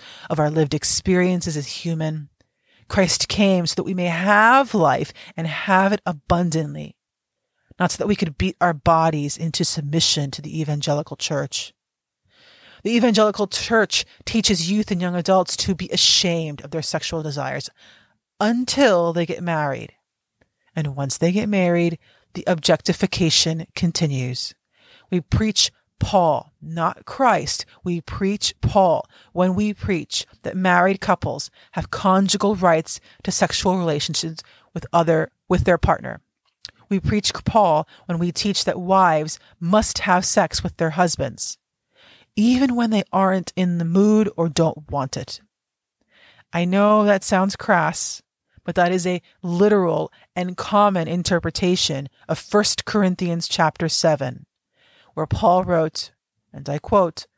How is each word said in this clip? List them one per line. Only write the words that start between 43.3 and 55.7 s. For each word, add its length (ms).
in 240
the 40
mood 540
or 120
don't 420
want 260
it. 240
I 100
know 420
that 180
sounds 320
crass, 680
but 120
that 160
is 160
a 160
literal 680
and 200
common 520
interpretation 1000
of 80
First 480
Corinthians 640
chapter 420
seven, 560
where 120
Paul 380
wrote, 480